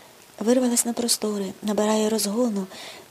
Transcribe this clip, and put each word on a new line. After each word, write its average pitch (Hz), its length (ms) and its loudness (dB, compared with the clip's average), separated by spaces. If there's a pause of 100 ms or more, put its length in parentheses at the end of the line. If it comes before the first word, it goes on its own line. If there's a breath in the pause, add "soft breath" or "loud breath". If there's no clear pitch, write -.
(400 loud breath)
Вирвалась 240 460 2
на 240 80 -2
простори, 214 680 -2
набирає 214 480 2
розгону, 214 580 0 (420 loud breath)